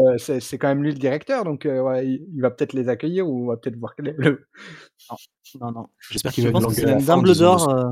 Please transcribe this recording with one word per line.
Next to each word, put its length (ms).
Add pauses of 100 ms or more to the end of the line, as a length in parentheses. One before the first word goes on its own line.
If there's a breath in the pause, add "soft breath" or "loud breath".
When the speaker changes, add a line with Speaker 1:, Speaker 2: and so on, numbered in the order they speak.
(180)
Speaker 1:
c'est, 240
c'est 160
quand 120
même 140
lui 100
le 60
directeur, 460
donc, 200
heu, 160
ouais, 260
il, 280
il 60
va 100
peut-être 220
les 160
accueillir 400
ou 160
on 40
va 80
peut-être 200
voir 180
quel 140
est 80
le 300 (640 loud breath)
Speaker 2:
Non, 60 (440)
non, 120
non. 140 (220)
Speaker 3:
J'espère 240
qu'il 100
Speaker 2:
Je 40
Speaker 3:
va 40
Speaker 2:
pense 20
Speaker 3:
nous 120
Speaker 2:
que 80
c'est 120
Speaker 3:
engueuler 60
à 40
la 40
Speaker 2:
même 20
Speaker 3:
fin 180
en 40
disant : 280
Speaker 2:
Dumbledore, 180
heu, « 220